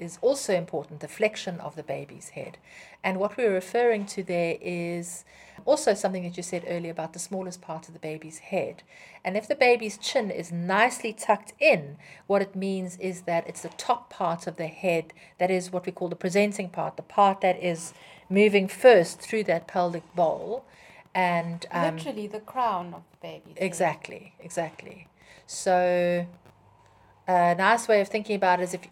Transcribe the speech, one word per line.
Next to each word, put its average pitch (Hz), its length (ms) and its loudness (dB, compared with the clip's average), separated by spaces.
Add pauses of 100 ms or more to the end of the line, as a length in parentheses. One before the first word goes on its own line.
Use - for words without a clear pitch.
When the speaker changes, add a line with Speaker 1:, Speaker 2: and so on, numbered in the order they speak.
Speaker 1:
is 170 200 -12
also 262 340 0
important, 170 460 -6
the 156 80 -12
flexion 208 520 -4
of 147 160 -12
the 151 80 -12
baby's 143 460 -10
head. - 280 -14 (460)
And 185 160 -2
what 202 160 -2
we're 226 160 2
referring 214 540 2
to 196 180 -8
there 170 360 0
is 175 640 -6 (400)
also 277 300 4
something 190 300 -4
that 175 120 -8
you 180 60 -8
said 170 260 -6
earlier 170 220 -4
about 165 220 -8
the 175 80 -14
smallest 185 400 -8
part 160 260 -12
of 165 80 -20
the 165 60 -20
baby's 156 380 -10
head. - 440 -6 (420)
And 185 120 -2
if 214 100 -4
the 294 80 0
baby's 240 420 4
chin 220 340 -2
is 170 200 -8
nicely 202 640 0
tucked - 480 -2
in, 160 360 2 (300)
what 202 160 2
it 196 140 -6
means 185 420 -4
is 185 240 -6
that 170 260 -2
it's - 140 -14
the 170 60 -10
top - 420 -4
part 170 380 -4
of 170 80 -12
the 165 100 -6
head 165 460 -2 (260)
that 180 140 2
is 180 200 -2
what 180 140 -4
we 180 60 -6
call 180 160 -6
the 170 80 -6
presenting 202 520 0
part, 160 280 -6
the - 60 -14
part 196 400 4
that 185 200 2
is 170 320 -4 (340)
moving 202 380 6
first 196 540 8
through 220 240 -4
that 170 240 -2
pelvic 175 340 -2 (140)
bowl. 175 480 0 (500)
And, 170 560 0
um, 165 260 -2
Speaker 2:
Literally 208 300 -8
the 208 140 -10
crown 208 520 -4
of 170 100 -18 (100)
the - 60 -20 (100)
baby's 156 280 -18
head. - 80 -2
Speaker 1:
Exactly, 170 760 -2
exactly. - 640 -10 (400)
So 180 800 2 (1000)
a 175 260 6
nice 214 320 4
way 214 140 6
of 196 80 0
thinking 208 280 -4
about 185 240 4
it 180 40 0
is 175 100 -6
if, 175 60 -8 (120)